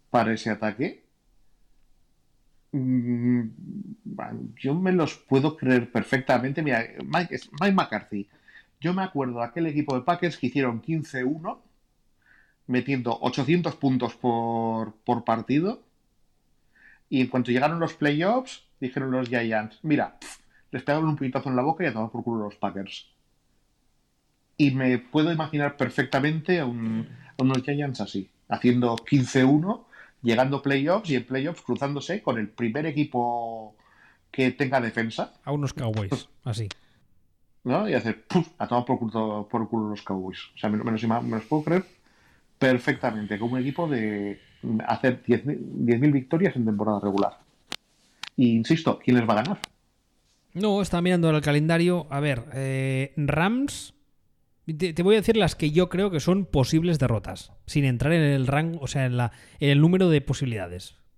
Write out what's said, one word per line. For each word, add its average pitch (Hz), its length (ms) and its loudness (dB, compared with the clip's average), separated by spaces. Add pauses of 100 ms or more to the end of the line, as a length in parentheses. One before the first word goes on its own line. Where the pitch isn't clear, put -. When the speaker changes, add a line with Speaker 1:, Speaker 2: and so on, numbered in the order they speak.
(120)
Speaker 1:
para 113 220 2
ese 110 180 -4
ataque. 107 520 -4 (1700)
Mm, 123 680 0 (1200)
yo 139 140 0
me 185 160 2
los 170 260 2
puedo 139 400 2
creer 127 340 2
perfectamente. 131 720 0
Mira, 120 240 0 (200)
Mike, 160 340 -2 (200)
Mike 98 140 4
McCarthy, 104 540 -2 (520)
yo 175 140 -2
me 190 100 0
acuerdo 127 360 -4
de 117 60 -2
aquel 165 220 -4
equipo 143 280 0
de 123 60 -2
Packers 170 360 -2
que 123 100 -2
hicieron 120 340 0
quince 147 420 -4
uno, 160 380 -4 (1040)
metiendo 123 520 -2
ochocientos 165 560 0
puntos 127 400 0
por, 117 800 -2 (120)
por 120 180 0
partido, 139 600 0 (1300)
y 135 120 0
en 127 60 2
cuanto 123 240 -2
llegaron 151 280 0
los 165 140 -2
playoffs, 180 720 -2 (160)
dijeron 131 300 -4
los 127 180 -2
Giants, 113 520 -2
"Mira, 143 380 -2
pf", - 200 -18 (320)
les 123 120 -8
pegaron 156 240 0
un 151 80 2
puñetazo 135 340 -4
en 127 60 0
la 123 60 2
boca 165 240 -2
y - 20 0
a 120 60 -2
tomar 110 180 -4
por 117 120 -6
culo 113 200 -4
los 101 120 -10
Packers. 95 520 -8 (1500)
Y 143 140 4
me 131 260 2
puedo 156 340 0
imaginar 147 460 -2
perfectamente 147 840 0
a 139 60 -2
un, 113 420 -4 (300)
a 131 60 -2
unos 131 200 2
Giants 143 380 -4
así, 98 280 -6 (200)
haciendo 123 480 2
quince 131 480 2
uno, 160 420 2 (340)
llegando 127 360 2
a - 40 -6
playoffs 156 480 0
y 135 60 2
en 113 100 -2
playoffs 139 360 -4
cruzándose 139 600 -4
con 120 180 -2
el 104 100 -4
primer 120 360 -4
equipo 120 880 -4 (560)
que 127 200 0
tenga 131 300 0
defensa. 113 520 -4 (120)
Speaker 2:
A 139 80 -6
unos 143 200 -4
Cowboys, 110 640 -4
Speaker 1:
<laughs> - 80 -20
Speaker 2:
así. 110 240 -6 (960)
Speaker 1:
¿No? 170 240 0
Y 170 60 0
hacer, 110 320 -2
"Puf", 175 320 0
a - 100 -4
tomar 120 160 0
por 131 160 -2
culo, 107 500 -4
por 113 200 -2
culo 110 220 -2
los 101 100 -10
Cowboys. 95 380 -8 (160)
O - 20 -20
sea, 110 120 -2
me, 107 140 0
me 117 80 -2
los 110 120 -2
ima-, 117 180 0
me 117 160 -4
los 110 80 -8
puedo 151 180 0
creer 175 220 0 (760)
perfectamente, 123 800 0
como 120 140 -2
un 131 80 -2
equipo 143 260 -2
de 104 540 -2 (460)
hacer 175 360 0
diez 120 220 2
mil, 147 140 -4 (260)
diez 117 140 4
mil 147 120 4
victorias 143 440 0
en 120 100 0
temporada 107 340 0
regular. 101 380 -2 (960)
Y 117 200 4
insisto, 113 420 2
¿quién 123 200 4
les 117 120 2
va 110 40 4
a 107 100 2
ganar? 190 160 -4 (960)
Speaker 2:
No, 202 260 2
está 175 200 0
mirando 175 280 4
el 151 120 4
calendario. 160 680 2
A 143 100 -4
ver, 139 340 -2
eh, 135 640 -2
Rams. 175 760 -2 (720)
Te, 160 280 -4
te 175 100 0
voy 202 120 6
a 214 40 4
decir 220 180 4
las 180 180 4
que 151 160 0
yo 175 160 4
creo 196 240 0
que 156 80 0
son 185 260 2
posibles 143 540 2
derrotas, - 540 -2 (140)
sin 143 180 0
entrar 127 260 2
en 170 120 4
el 139 240 2
rango, 160 340 0
o 127 60 -8
sea, 135 180 -2
en 123 100 -2
la, 120 160 0 (300)
en 143 80 4
el 143 100 6
número 180 300 6
de 151 100 6
posibilidades. 107 800 -6 (200)